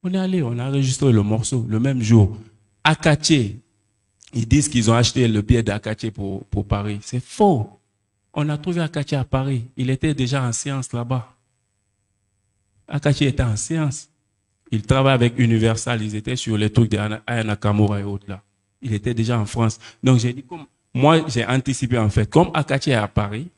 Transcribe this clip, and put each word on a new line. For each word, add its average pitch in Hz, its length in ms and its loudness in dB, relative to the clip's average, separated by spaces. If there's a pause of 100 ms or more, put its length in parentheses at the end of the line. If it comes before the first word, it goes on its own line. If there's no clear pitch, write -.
On 185 100 -4
est 190 40 0
allé, 185 240 0
on 120 160 -2
a 123 100 -6
enregistré 135 440 2
le 110 120 6
morceau 113 460 -2
le 110 100 -2
même 131 220 0
jour. 107 340 6 (480)
Akache, 151 480 2 (1000)
ils 113 140 -4
disent 143 200 4
qu'ils 113 220 0
ont 113 60 6
acheté 120 320 2
le 107 140 0
billet 117 200 2
d'Akache 107 480 -4
pour, 98 360 -8
pour 101 200 -6
Paris. 104 360 -4
C'est 123 220 -8
faux. 165 560 0 (540)
On 151 160 -2
a 147 80 -4
trouvé 170 240 -4
Akache 151 320 -4
à 135 100 -2
Paris. 131 420 -4 (120)
Il 127 120 -2
était 147 260 -2
déjà 131 280 -2
en 120 100 -2
séance 139 380 -6
là-bas. 120 440 -6 (1500)
Akache 143 340 0
était 131 220 2
en 113 120 0
séance. 156 540 -4 (600)
Il 110 120 -2
travaille 135 300 4
avec 120 240 2
Universal. 113 640 2
Ils 107 140 -6
étaient 127 200 -6
sur 110 220 -4
les 107 140 2
trucs 117 180 4
de 104 80 0
Ana-, 107 300 -4
Aya 117 160 -2
Nakamura 104 560 0
et 98 40 -8
autres 101 240 -10
là. 95 140 -12 (400)
Il 113 120 -4
était 113 200 -4
déjà 113 260 0
en 107 60 -2
France. 113 340 -2 (220)
Donc 127 160 4
j'ai 120 160 0
dit, 135 80 -12
comme, 160 240 -18 (300)
moi 156 320 4
j'ai 117 180 -4
anticipé 127 540 -2
en 107 100 2
fait. 104 180 0
Comme 175 280 4
Akache 143 320 -2
est 135 80 2
à 104 120 0
Paris 107 400 -4 (100)